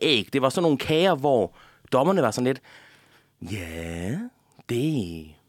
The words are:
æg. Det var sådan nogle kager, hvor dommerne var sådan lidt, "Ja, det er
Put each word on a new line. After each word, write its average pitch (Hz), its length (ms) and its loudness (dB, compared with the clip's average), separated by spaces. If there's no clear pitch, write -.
æg. 120 320 2
Det 135 80 2
var 131 80 4
sådan 175 140 -2
nogle 151 140 4
kager, 165 380 2
hvor 131 400 2
dommerne 160 300 2
var 113 100 2
sådan 123 140 -2
lidt, 131 160 -2
"Ja, 85 760 -8
det 120 500 -2
er 78 40 -14